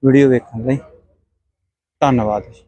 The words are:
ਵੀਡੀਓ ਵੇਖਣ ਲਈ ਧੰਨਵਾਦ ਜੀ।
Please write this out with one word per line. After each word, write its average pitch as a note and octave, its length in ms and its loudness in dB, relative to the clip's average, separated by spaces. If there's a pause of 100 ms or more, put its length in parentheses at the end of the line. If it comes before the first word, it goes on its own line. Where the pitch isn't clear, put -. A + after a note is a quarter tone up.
ਵੀਡੀਓ C3+ 260 4
ਵੇਖਣ A#2 360 -4
ਲਈ C3 120 -4 (1200)
ਧੰਨਵਾਦ G#2+ 420 -2
ਜੀ। - 240 -20